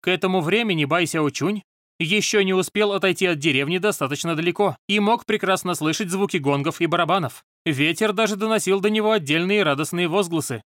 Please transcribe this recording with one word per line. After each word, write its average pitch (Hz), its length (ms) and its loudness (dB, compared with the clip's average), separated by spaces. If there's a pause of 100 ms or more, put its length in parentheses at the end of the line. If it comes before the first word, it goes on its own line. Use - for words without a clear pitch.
К - 80 -2
этому 185 320 0
времени 180 420 0
Бай 160 220 0
Сяо 151 240 0
Чунь 190 320 -4 (380)
еще 196 420 2
не 190 120 2
успел 202 380 0
отойти 190 360 0
от 165 120 0
деревни 143 380 0
достаточно 165 580 -2
далеко 175 400 0 (140)
и 208 100 2
мог 214 260 2
прекрасно 185 480 0
слышать 160 360 -2
звуки 196 280 0
гонгов 143 440 0
и 170 60 2
барабанов. 170 580 0 (200)
Ветер 165 460 0
даже 214 240 0
доносил 196 460 0
до 208 80 2
него 214 220 2
отдельные 185 520 2
радостные 156 460 0
возгласы. 165 580 -2